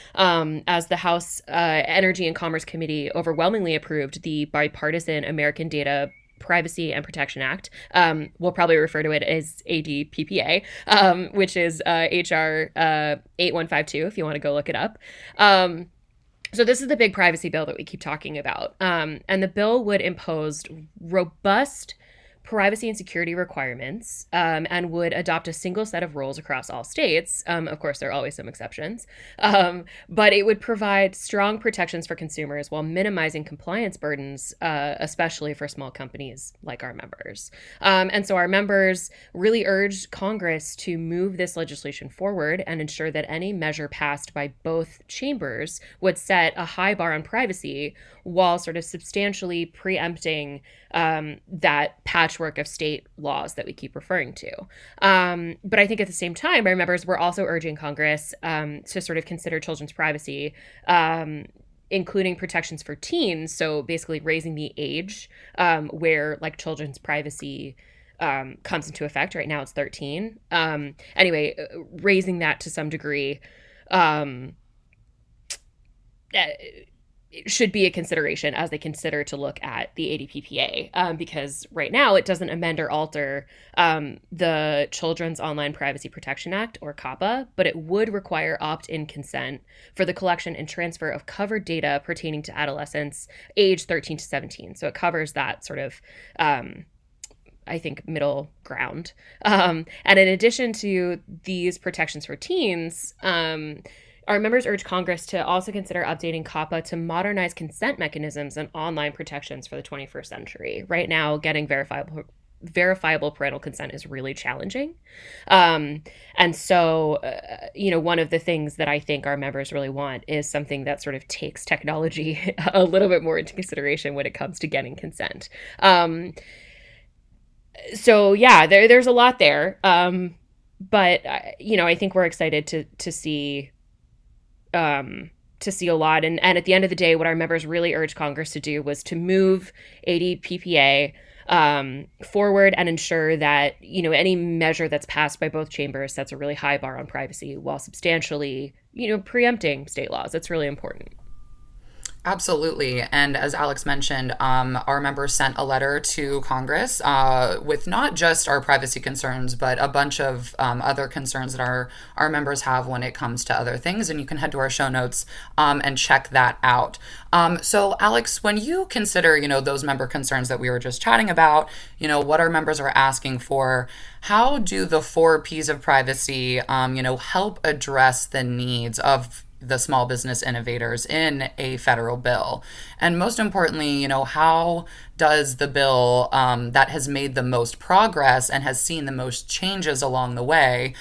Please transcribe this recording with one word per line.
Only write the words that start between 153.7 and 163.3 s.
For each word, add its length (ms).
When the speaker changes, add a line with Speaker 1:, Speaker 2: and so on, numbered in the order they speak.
Speaker 2:
mentioned, 540
um, 480
our 140
members 340
sent 240
a 60
letter 340
to 440
Congress, 580
uh, 640
with 240
not 260
just 320
our 140
privacy 400
concerns, 560
but 240
a 80
bunch 320
of, 400
um, 220
other 260
concerns 420
that 100
our, 300
our 120
members 340
have 240
when 160
it 100
comes 340